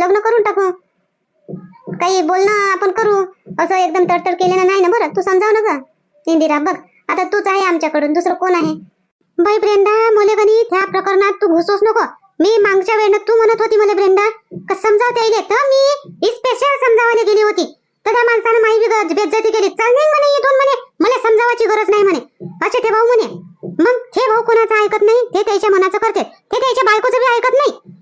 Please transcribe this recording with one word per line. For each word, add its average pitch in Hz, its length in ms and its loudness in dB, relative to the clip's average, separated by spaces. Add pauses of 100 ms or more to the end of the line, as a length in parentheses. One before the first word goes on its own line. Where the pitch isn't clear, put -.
लग्न 392 140 2
करून 440 220 0
टाकू, 392 300 -2 (1200)
काही 370 280 0
बोलणं 392 500 0
आपण 381 200 0
करू, 403 340 0 (340)
असं 349 160 0
एकदम 359 280 0
तडतड 349 300 0
केलेलं 370 340 0
नाही 392 140 2
ना. 359 60 2
बरं, 381 220 0
तू 359 120 -2
समजाव 381 300 0
ना 427 80 2
गं 339 220 -2 (500)
इंदिरा. 311 280 2
बघ, 320 160 -2 (340)
आता 320 140 -4
तूच 403 240 -2
आहे 392 180 0
आमच्याकडून, 311 480 -2
दुसरं 349 200 0
कोण 359 220 -2
आहे? 311 180 -2 (640)
बाई 415 200 2
ब्रेंडा, 415 540 2
मले 415 240 2
कणी 427 280 4
त्या 392 220 -2
प्रकरणात 392 480 0
तू 403 140 -2
घुसूच 339 360 0
नको. 440 180 2 (380)
मी 415 180 2
मागच्या 403 380 0
वेळेनं 427 220 2
तू 440 200 0
म्हणत 453 220 2
होती 440 160 0
मला 415 180 2
ब्रेंडा, 392 360 2 (240)
का 359 220 -8
समजाव 440 400 0
त्याइले, 453 200 0
तर 415 200 -4
मी 554 560 0 (160)
स्पेशल 508 600 -2
समजावायला 453 440 2
गेली 427 100 2
होती, 415 380 -2 (260)
तर 440 60 0
त्या 480 120 0
माणसानं 466 360 0
माझी 440 280 2
बे-, 392 280 -2
बेइज्जती 427 360 0
केली. 415 180 0
"चल 440 180 -4
निघ," 571 220 2
म्हणे, 571 280 2
"इथून," 539 180 0
म्हणे, 523 260 0 (180)
"मला 453 300 0
समजावायची 466 360 2
गरज 415 240 0
नाही," 415 140 2
म्हणे. 277 460 -4 (160)
असे 453 180 -2
ते 440 60 -2
भाऊ 440 160 2
म्हणे. 453 440 -2 (140)
मग 359 360 0 (160)
ते 494 140 0
भाऊ 453 120 0
कोणाचं 440 420 0
ऐकत 415 180 -2
नाही, 440 160 4 (160)
ते 392 80 0
त्याच्या 415 280 -2
मनाचं 381 280 0
करते, 427 260 -2
ते - 360 -8
त्याच्या 508 240 0
बायकोचं 466 360 0
बी 480 160 0
ऐकत 494 180 -2
नाही. - 480 -2